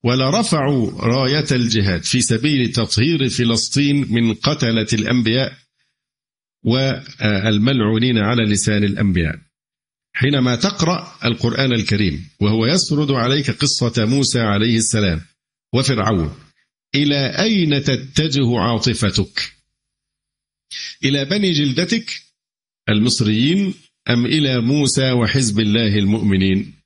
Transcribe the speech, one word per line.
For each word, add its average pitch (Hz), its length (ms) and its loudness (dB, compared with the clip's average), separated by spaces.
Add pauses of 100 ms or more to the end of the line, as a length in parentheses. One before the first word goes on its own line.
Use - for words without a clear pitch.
ولرفعوا 135 840 0 (100)
راية 135 520 0
الجهاد 110 520 0
في 127 160 0
سبيل 123 520 0
تطهير 131 560 0
فلسطين 123 840 0
من 113 220 2
قتلة 113 580 0
الأنبياء 117 640 0 (1080)
والملعونين 113 1500 0
على 113 260 0
لسان 104 400 0
الأنبياء. 98 540 0 (760)
حينما 127 420 0
تقرأ 170 680 -2
القرآن 120 480 0
الكريم 101 560 -2 (120)
وهو 110 260 2
يسرد 151 440 0
عليك 131 400 0
قصة 117 540 -2
موسى 127 360 0
عليه 110 360 2
السلام 101 440 0 (540)
وفرعون، 107 600 0 (600)
إلى 143 320 0
أين 165 560 0
تتجه 135 760 0
عاطفتك؟ 104 920 -2 (1500)
إلى 139 200 0
بني 190 280 0
جلدتك 151 720 -2 (680)
المصريين 123 840 2 (360)
أم 120 160 2
إلى 135 340 2
موسى 131 520 2
وحزب 117 480 0
الله 107 380 2
المؤمنين؟ 98 760 2 (140)